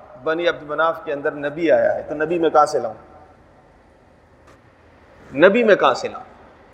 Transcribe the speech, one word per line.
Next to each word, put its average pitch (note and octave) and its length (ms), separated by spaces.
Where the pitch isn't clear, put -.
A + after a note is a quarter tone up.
بنی E3 240
عبد D#3+ 140
مناف D#3 420
کے D#3 80
اندر C#3+ 200
نبی D3 380
آیا A2+ 240
ہے، - 80
تو D3+ 120
نبی D#3 240
میں D#3+ 120
کہاں D3+ 160
سے C#3+ 140
لاؤں؟ A2+ 140
نبی G3+ 280
میں G#3 100
کہاں C#3 200
سے - 140
لاؤں؟ - 160